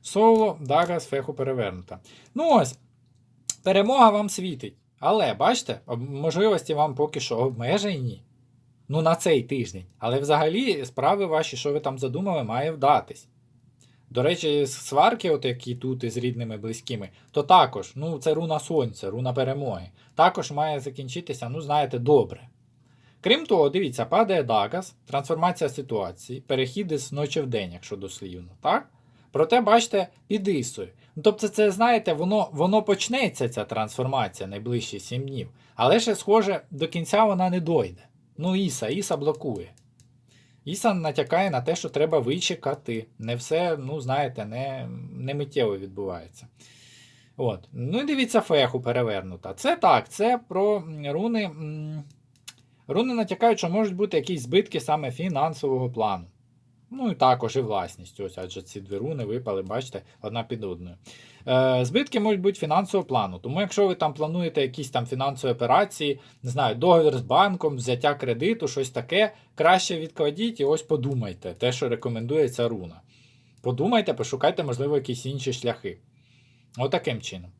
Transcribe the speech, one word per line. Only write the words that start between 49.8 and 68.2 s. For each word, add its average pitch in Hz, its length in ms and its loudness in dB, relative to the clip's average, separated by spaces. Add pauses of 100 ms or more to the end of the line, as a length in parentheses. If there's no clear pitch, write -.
це 240 380 0
про, 202 300 2
м, 156 340 -8
руни, 214 320 0
м, 151 600 -8 (840)
руни 233 260 0
натякають, 220 440 2
що 175 120 -2
можуть 196 260 0
бути 202 220 0
якісь 175 240 -2
збитки 170 380 0
саме 135 320 -2
фінансового 143 800 -2
плану. 104 360 -2 (720)
Ну 254 160 -2
і 160 40 -2
також 123 400 4
і 135 60 2
власність. 95 580 -6
Ось, 95 180 -8
адже 92 240 -10
ці 98 200 -14
дві 95 160 -8
руни 127 280 -6
випали, 104 360 -4
бачите, 101 400 -8 (200)
одна 113 220 -6
під 110 200 -8
одною. 87 320 -10 (520)
Е, 127 380 4
збитки 226 340 0
можуть 208 220 2
бути 196 180 0
фінансового 180 480 0
плану. 98 320 -2
Тому 135 220 -4
якщо 202 260 2
ви 180 80 2
там 151 180 -2
плануєте 156 480 -2
якісь 135 280 -4
там 123 160 -2
фінансові 135 460 -2
операції, 143 680 2 (240)
не 123 60 -6
знаю, 123 260 0
договір 156 420 6
з 123 40 -4
банком, 170 540 2
взяття 123 380 0
кредиту, 143 540 -2